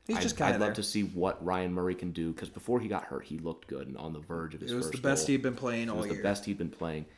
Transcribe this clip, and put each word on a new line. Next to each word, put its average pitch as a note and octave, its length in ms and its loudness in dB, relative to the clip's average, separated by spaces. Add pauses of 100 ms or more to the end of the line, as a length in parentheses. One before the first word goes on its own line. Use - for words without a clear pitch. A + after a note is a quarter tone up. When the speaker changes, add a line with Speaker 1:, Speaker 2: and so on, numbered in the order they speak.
Speaker 1:
He's A3+ 80 2
Speaker 2:
I'd, F3+ 60 2
Speaker 1:
just - 140 2
kinda G2 200 4
Speaker 2:
I'd G2+ 40 2
Speaker 1:
there. G#2 80 6
Speaker 2:
love G#2+ 80 0
to G#2+ 60 0
see G#2 220 2
what F2 400 0
Ryan F#2 280 2
Murray F2+ 220 2
can F2+ 160 -4
do, E2 240 0
'cause F2+ 160 -8
before A#2 300 0
he A2 80 -2
got G2 160 0
hurt, - 200 -6
he D#2 140 -6
looked D#2+ 300 -6
good C#2 180 -6
and C2 100 -8
on D#2+ 160 -8
the D#2 60 -6
verge E2 380 -6
of - 40 -14
his - 120 -6
Speaker 1:
It - 20 0
was B2 120 0
Speaker 2:
first A#2+ 100 -2
Speaker 1:
the C3 120 0
best C#3 200 4
Speaker 2:
goal. C#3+ 60 4
Speaker 1:
he'd C3 80 4
been B2+ 120 0
playing A#2 300 0
Speaker 2:
It A2+ 60 -2
Speaker 1:
all G#2+ 80 -2
Speaker 2:
was G#2 100 0
Speaker 1:
year. G#2 80 -2
Speaker 2:
the - 60 -4
best G2+ 220 2
he'd G2+ 140 -2
been D#2+ 120 -2
playing. D#2 360 -4 (120)